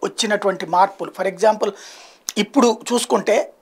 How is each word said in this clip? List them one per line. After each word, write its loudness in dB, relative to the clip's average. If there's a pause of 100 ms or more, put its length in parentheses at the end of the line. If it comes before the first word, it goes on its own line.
వచ్చినటువంటి -2
మార్పులు, 0
for -2
example 0 (680)
ఇప్పుడు 2 (140)
చూసుకుంటే 0